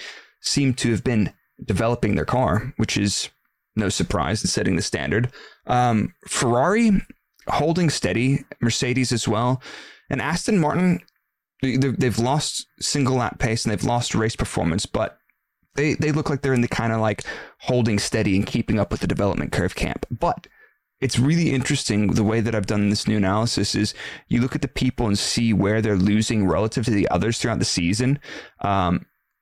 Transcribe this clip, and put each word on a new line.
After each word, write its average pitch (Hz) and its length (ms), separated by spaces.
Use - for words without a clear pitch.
seemed 135 380
to 117 100
have 110 140
been 110 280
developing 113 520
their 76 100
car, 123 520
which - 200
is 101 320
no 107 140
surprise, 90 520
and - 80
setting 98 260
the 85 60
standard. 87 500
Um, 120 480
Ferrari 175 640
holding 165 440
steady, 120 520
Mercedes 123 520
as 127 160
well, 123 340
and - 120
Aston 175 380
Martin, 175 400
they, 131 160
they, 135 120
they've 123 300
lost 131 460
single 131 380
lap 117 200
pace 113 280
and 113 60
they've 101 120
lost 120 320
race 110 200
performance, 85 520
but - 300
they, 147 200
they 156 160
look 147 180
like 139 120
they're 135 120
in 120 80
the 120 60
kinda, 113 320
like, 110 240
holding 120 380
steady 104 380
and 98 100
keeping 113 320
up 101 140
with - 80
the - 80
development 98 460
curve 92 200
camp. - 380
But - 360
it's - 180
really 156 340
interesting 127 560
the 104 180
way 110 160
that 107 120
I've 107 140
done 104 220
this 104 180
new 110 100
analysis 101 560
is 107 200
you 120 140
look 131 120
at - 80
the - 60
people 127 400
and 101 100
see 113 360
where 101 280
they're 107 140
losing 104 500
relative 98 400
to 123 60
the 101 160
others 101 320
throughout 113 200
the - 60
season. 110 540
Um, 92 460